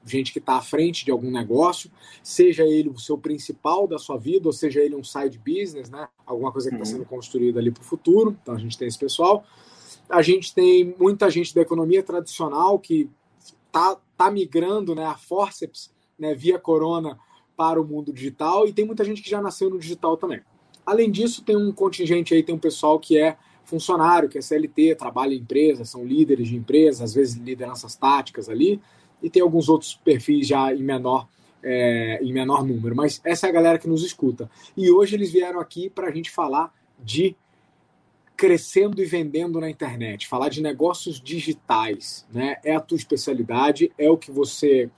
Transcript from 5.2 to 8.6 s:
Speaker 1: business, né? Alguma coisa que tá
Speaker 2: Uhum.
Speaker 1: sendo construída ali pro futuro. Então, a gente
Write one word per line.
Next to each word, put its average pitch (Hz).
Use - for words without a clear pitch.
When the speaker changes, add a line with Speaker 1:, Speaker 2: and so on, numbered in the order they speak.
Speaker 1:
business, 147
né? 147
Alguma 127
coisa 131
que 127
tá -
Speaker 2:
Uhum. 107
Speaker 1:
sendo 120
construída 120
ali 117
pro -
futuro. 208
Então, 123
a -
gente 113